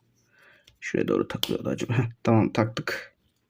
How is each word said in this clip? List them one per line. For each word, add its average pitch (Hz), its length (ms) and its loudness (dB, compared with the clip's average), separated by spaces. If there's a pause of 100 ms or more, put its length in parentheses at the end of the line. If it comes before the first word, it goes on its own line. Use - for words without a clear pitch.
(800)
Şuraya - 280 -2
doğru 50 200 2
takılıyordu - 420 -4
acaba. - 280 -2
Heh, 131 60 4 (200)
tamam, 113 300 4
taktık. - 640 -2 (340)